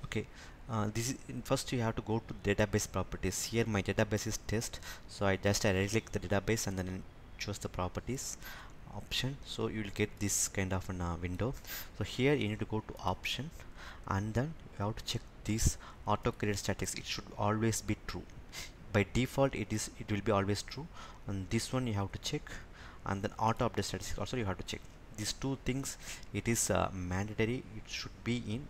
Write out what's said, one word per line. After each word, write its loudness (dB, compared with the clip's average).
Okay, -4
uh, 2
this 0
is, -2
in -6
first 2
you 2
have 2
to -4
go 2
to -6
database 4
properties. 0
Here 2
my 4
database 2
is -2
test, -2
so 0
I 6
just, 4
I 8
right 4
click 2
the 0
database 2
and -2
then -2
choose -2
the -4
properties -2
option. 0
So 0
you 0
will -4
get 4
this 4
kind 0
of 0
an, -2
uh, 0
window. 0
So 0
here 4
you 4
need 0
to 0
go 0
to -8
option, -2
and 2
then 2
you 0
have 0
to -8
check -2
this 4
auto 4
create 0
statistics. -2
It -4
should -4
always 4
be 0
true. -4
By 8
default, 4
it -2
is, 0
it -8
will 2
be 2
always 4
true. -8
And -2
this 2
one 2
you 2
have 0
to -6
check, -4
and 0
then 0
auto 4
update 2
statistics -2
also -2
you 2
have 0
to -6
check. -6
These -2
two -2
things, -2
it 0
is, 4
uh, 4
mandatory. 0
It -10
should -8
be 0
in -4